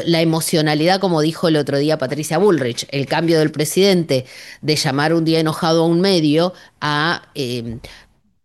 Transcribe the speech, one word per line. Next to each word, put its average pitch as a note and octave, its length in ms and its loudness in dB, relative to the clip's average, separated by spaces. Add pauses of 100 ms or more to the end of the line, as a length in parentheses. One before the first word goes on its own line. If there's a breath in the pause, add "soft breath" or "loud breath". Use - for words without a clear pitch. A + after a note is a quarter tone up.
la E3 160 2
emocionalidad, D#3+ 800 0
como F3 200 0
dijo D#3+ 280 0
el D#3 80 2
otro C#3 200 -2
día D3 200 0
Patricia D3+ 400 -4
Bullrich, D3+ 540 0
el C3+ 160 -4
cambio D#3+ 320 0
del D#3 120 2
presidente E3+ 760 0 (360 loud breath)
de D3 160 -2
llamar D3 360 0
un E3 120 0
día D#3+ 160 2
enojado D#3+ 420 0
a E3 40 2
un E3+ 120 2
medio F3 540 2 (260 loud breath)
a, D3+ 440 -2 (120)
em, A#2+ 440 -6 (640 loud breath)